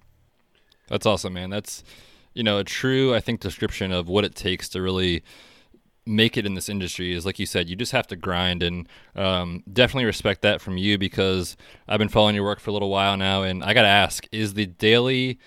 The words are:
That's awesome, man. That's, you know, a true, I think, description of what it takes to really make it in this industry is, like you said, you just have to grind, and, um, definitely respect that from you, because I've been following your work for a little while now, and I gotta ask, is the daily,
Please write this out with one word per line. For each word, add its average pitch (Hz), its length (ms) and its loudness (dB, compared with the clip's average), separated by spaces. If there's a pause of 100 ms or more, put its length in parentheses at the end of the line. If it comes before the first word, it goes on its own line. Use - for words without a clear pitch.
(880)
That's - 180 -4
awesome, 98 280 0
man. 92 160 -8
That's, - 340 -10 (500)
you 120 100 -4
know, 104 140 2
a 101 60 0
true, 131 500 2
I 110 60 2
think, 113 200 -4
description 98 520 -4
of 90 180 -2
what 101 160 2
it 82 100 -8
takes 90 340 -4
to 95 120 -6
really 92 420 0 (840)
make 110 320 2
it 104 80 -2
in 101 100 -2
this 90 140 -8
industry 90 440 -4
is, 85 100 -4
like 95 140 -4
you 98 80 -4
said, 90 240 -2
you 90 60 -6
just 120 160 -6
have 120 160 0
to 101 80 -10
grind, 90 480 -2
and, 87 260 -4 (260)
um, 90 560 -2
definitely 123 340 2
respect 101 360 0
that 104 180 2
from 95 160 -8
you, 101 220 2
because 95 580 0 (320)
I've 107 120 0
been 107 100 2
following 107 240 6
your 101 100 0
work 101 160 -2
for - 120 -8
a - 20 -2
little 101 160 -2
while 98 260 2
now, 98 280 0
and 92 200 -4
I 104 100 0
gotta 117 140 6
ask, 101 440 4
is 107 240 -4
the 104 100 0
daily, 123 800 2